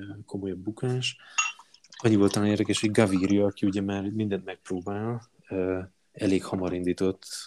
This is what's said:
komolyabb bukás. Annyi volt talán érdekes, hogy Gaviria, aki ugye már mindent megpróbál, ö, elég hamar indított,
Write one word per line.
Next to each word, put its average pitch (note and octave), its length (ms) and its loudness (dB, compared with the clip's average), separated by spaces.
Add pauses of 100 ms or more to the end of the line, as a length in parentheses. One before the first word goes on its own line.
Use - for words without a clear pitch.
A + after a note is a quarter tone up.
(260)
komolyabb F#2+ 340 -6
bukás. B2 580 -4 (800)
Annyi A2 180 4
volt G2+ 160 6
talán G#2 180 2
érdekes, G#2 300 2
hogy G#2+ 120 0
Gaviria, G2+ 540 4
aki G2+ 200 -2
ugye G2+ 160 0
már G2 280 -2
mindent G2+ 360 -2
megpróbál, G2+ 840 -6 (200)
ö, F#2 300 -2 (320)
elég F#2+ 320 0
hamar F#2 300 -2
indított, F2+ 520 0 (220)